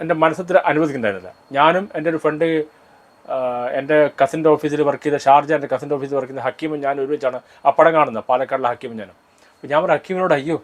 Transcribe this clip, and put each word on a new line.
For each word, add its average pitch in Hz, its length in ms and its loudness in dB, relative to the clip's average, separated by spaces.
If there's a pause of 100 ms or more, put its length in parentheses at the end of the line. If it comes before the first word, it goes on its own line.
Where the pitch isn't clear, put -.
എൻ്റെ 165 220 -2
മനസ്സത്ര 175 340 0 (120)
അനുവദിക്കുന്നുണ്ടായിരുന്നില്ല. 120 600 -2 (260)
ഞാനും 170 280 4 (100)
എൻ്റെ 160 180 -4
ഒരു 156 100 -4
ഫ്രണ്ട്, 156 240 0 (880)
ആ, - 20 -4 (420)
എൻ്റെ 147 180 2 (220)
കസിൻ്റെ 156 340 2
ഓഫീസിൽ 147 360 -2
വർക്ക് - 140 -4
ചെയ്ത 147 220 0
ഷാർജ, 143 320 6
എൻ്റെ 139 160 -6
കസിൻ്റെ 143 220 -4
ഓഫീസിൽ 139 200 -6
വർക്ക് 131 160 -4
ചെയ്യുന്ന 131 160 -6
ഹക്കീമും 151 380 -6
ഞാനും 139 180 -2
ഒരുമിച്ചാണ് 135 360 -4 (260)
ആ 135 120 6
പടം 160 200 6
കാണുന്നത്, 120 320 0
പാലക്കാടുള്ള 127 420 0
ഹക്കീമും 117 300 -10
ഞാനും. 92 160 -18 (380)
അപ്പം 135 160 -18
ഞാൻ 147 120 4
പറഞ്ഞു 170 160 2
ഹക്കീമിനോട്, 185 400 -2
"അയ്യോ 143 240 -4